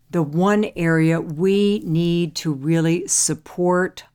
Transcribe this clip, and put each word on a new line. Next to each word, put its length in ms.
the 120
one 520
area 460
we 640
need 500
to 180
really 540
support, 960